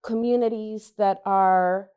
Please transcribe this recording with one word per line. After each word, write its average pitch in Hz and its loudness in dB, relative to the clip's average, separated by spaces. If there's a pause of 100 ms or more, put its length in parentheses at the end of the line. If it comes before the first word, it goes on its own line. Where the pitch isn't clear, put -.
communities 226 -4
that 196 0
are 190 2